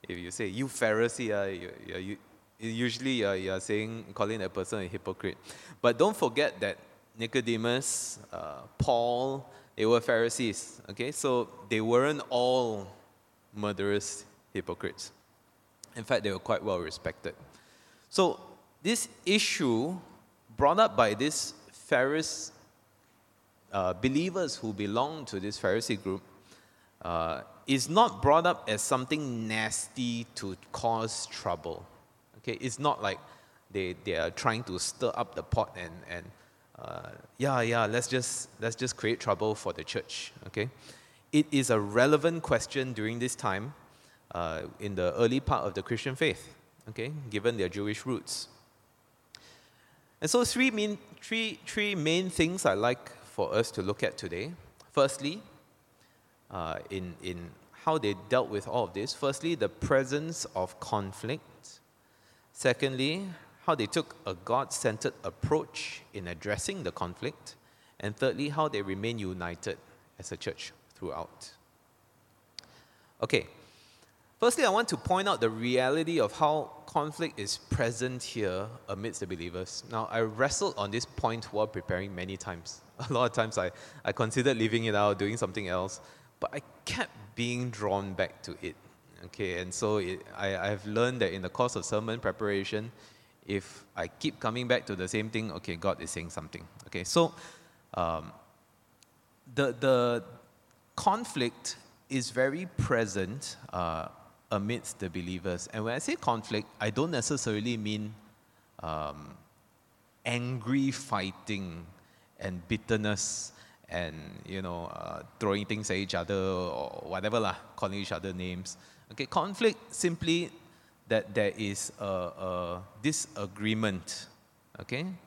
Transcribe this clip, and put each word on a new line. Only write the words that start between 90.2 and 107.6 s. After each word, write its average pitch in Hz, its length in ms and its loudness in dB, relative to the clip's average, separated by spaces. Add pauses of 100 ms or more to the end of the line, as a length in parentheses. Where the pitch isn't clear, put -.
I, 98 220 -2
I've 101 300 -2
learned 117 340 2
that 92 100 2
in 92 120 -6
the 90 60 -4
course 123 260 0
of 92 100 -4
sermon 110 340 -2
preparation, 107 720 -2 (540)
if - 380 -6 (120)
I 87 120 -2
keep - 320 -4
coming 120 280 -2
back 123 200 2
to 101 80 -2
the 92 120 -4
same 110 220 0
thing, 110 240 -2
okay, 87 220 -6
God 82 260 0
is 80 100 -8
saying 85 180 -6
something. 82 360 -12 (220)
Okay, 90 160 -6
so, 165 300 4 (600)
um, 82 380 -2 (1200)
the, 131 240 2
the 123 440 4 (720)
conflict 196 800 -2 (320)
is 131 200 -2
very 135 380 0 (100)
present, 110 800 0 (160)
uh, 82 340 -2 (440)
amidst 107 480 -2
the 95 100 -4
believers. 90 640 -4
And 110 120 -4
when 117 100 -2
I 143 40 -2
say 320 160 -2
conflict, 110 520 0 (120)
I 107 100 2
don't 135 220 0
necessarily 117 640 0